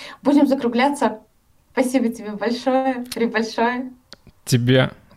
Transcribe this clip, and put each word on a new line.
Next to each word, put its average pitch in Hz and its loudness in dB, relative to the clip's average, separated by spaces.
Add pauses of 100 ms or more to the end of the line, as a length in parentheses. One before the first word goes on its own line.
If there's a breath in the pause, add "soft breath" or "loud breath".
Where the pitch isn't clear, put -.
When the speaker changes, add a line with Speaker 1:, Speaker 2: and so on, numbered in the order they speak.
(240 loud breath)
Speaker 1:
Будем 285 6
закругляться. 247 0 (540)
Спасибо 247 0
тебе 214 -8
большое, 247 -2
пребольшое. 233 -2 (540)
Speaker 2:
Тебе, 127 2 (260)